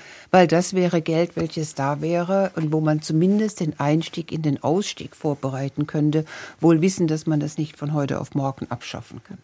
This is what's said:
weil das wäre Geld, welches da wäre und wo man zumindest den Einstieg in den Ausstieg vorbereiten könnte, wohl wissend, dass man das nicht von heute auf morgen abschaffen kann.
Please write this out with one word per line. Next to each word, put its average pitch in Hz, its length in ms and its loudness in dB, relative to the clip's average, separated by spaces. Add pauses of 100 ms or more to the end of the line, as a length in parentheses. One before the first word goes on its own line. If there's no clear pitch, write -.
(320)
weil 180 160 8
das 170 260 2
wäre 180 280 2
Geld, 165 340 0
welches 160 400 -4
da 143 240 -2
wäre 175 560 0
und 160 160 -2
wo 156 80 2
man 151 220 2
zumindest 196 580 2
den 160 220 -4
Einstieg 156 500 0
in 160 100 -6
den 143 220 -2
Ausstieg 175 540 -2
vorbereiten 139 680 -4
könnte, 151 380 0 (380)
wohl 165 200 6
wissend, 180 300 2
dass 156 160 -4
man 151 140 2
das 151 160 -6
nicht 151 200 -6
von 147 160 -6
heute 139 280 -2
auf - 120 -12
morgen 135 360 -4
abschaffen - 580 -10
kann. - 160 -16